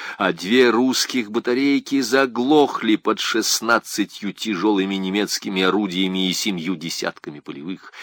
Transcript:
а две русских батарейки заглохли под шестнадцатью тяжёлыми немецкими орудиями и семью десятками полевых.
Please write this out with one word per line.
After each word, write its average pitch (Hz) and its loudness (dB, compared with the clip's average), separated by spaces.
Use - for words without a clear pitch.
а 95 2
две 113 4
русских 120 0
батарейки 135 0
заглохли 127 2
под 107 -2
шестнадцатью 107 -2
тяжёлыми 98 0
немецкими 95 -2
орудиями 95 0
и 90 0
семью 92 -4
десятками 82 -8
полевых. 78 -12